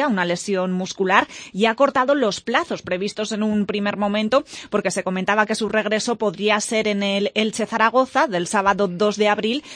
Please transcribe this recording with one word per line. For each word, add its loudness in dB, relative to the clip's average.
una 0
lesión -2
muscular, 2
y 0
ha 2
cortado 2
los 0
plazos -2
previstos -4
en -2
un 0
primer -2
momento, 0
porque -2
se -4
comentaba 2
que -2
su -2
regreso 0
podría 0
ser -2
en 0
el -2
Elche -2
Zaragoza 2
del -2
sábado 2
dos 0
de 2
abril. 0